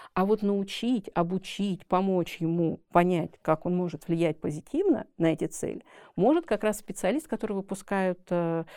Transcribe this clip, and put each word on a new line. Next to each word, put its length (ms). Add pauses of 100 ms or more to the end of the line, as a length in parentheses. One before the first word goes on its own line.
(140)
А 100
вот 180
научить, 720
обучить, 720
помочь 540
ему 400 (100)
понять, 420 (100)
как 240
он 100
может 320
влиять 320
позитивно 640 (140)
на 160
эти 100
цели, 400 (320)
может 300
как 180
раз 140
специалист, 500
который 240
выпускает, 680 (100)
э, 340 (120)